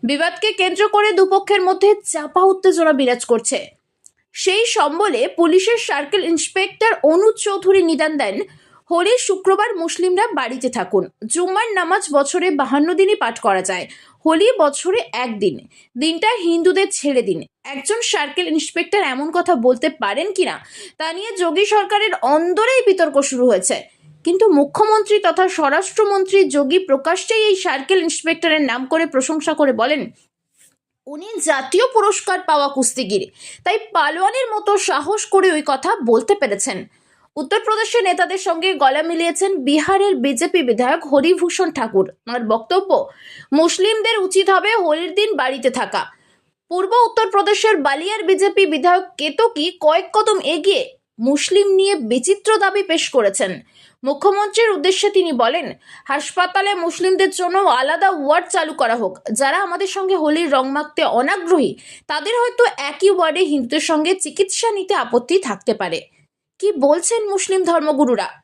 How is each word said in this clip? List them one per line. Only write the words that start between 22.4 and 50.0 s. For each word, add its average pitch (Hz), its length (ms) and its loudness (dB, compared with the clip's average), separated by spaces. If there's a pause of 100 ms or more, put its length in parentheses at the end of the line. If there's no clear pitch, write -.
বিতর্ক 320 360 2
শুরু 254 260 0
হয়েছে। 185 460 -2 (300)
কিন্তু 381 240 4
মুখ্যমন্ত্রী 415 720 2
তথা 370 300 2
স্বরাষ্ট্রমন্ত্রী 381 960 0
যোগী 285 340 2
প্রকাশ্যেই 370 680 0
এই 415 120 4
সার্কেল 339 460 0
ইন্সপেক্টরের 320 600 0
নাম 262 240 -2
করে 320 200 0
প্রশংসা 311 480 -2
করে 285 180 2
বলেন, 240 380 -2 (960)
উনি 294 200 -14 (160)
জাতীয় 302 500 0
পুরস্কার 392 480 0
পাওয়া 302 280 0
কুস্তিগির, 240 640 -4 (340)
তাই 403 140 0 (140)
পালোয়ানের 392 640 0
মতো 415 220 0
সাহস 359 480 -2
করে 381 260 4
ওই 302 140 -2
কথা 311 300 -2 (100)
বলতে 233 280 2
পেরেছেন। 208 520 -4 (500)
উত্তরপ্রদেশের 403 680 -2
নেতাদের 359 340 0
সঙ্গে 359 360 -2
গলা 277 280 2
মিলিয়েছেন 339 540 -2
বিহারের 311 580 2
বিজেপি 277 480 0
বিধায়ক 247 440 0
হরিভূষণ 339 640 2
ঠাকুর। 196 420 -2 (140)
তাঁর 233 220 -6
বক্তব্য, 311 600 0 (440)
মুসলিমদের 415 640 0
উচিত 381 320 0
হবে 381 240 2
হোলির 330 400 -2
দিন 415 220 0
বাড়িতে 262 340 -2
থাকা। 214 360 -4 (600)
পূর্ব 381 220 -4 (160)
উত্তরপ্রদেশের 415 720 2
বালিয়ার 320 480 -4
বিজেপি 381 420 2
বিধায়ক 349 380 2 (140)
কেতকী 330 640 -2
কয়েক 311 320 2